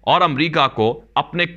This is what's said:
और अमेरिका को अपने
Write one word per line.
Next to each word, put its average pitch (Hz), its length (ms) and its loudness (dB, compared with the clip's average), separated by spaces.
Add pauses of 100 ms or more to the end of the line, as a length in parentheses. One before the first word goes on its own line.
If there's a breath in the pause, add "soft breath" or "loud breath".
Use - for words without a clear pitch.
और 170 160 2
अमेरिका 151 460 0
को 117 500 -4
अपने 170 280 -2 (120)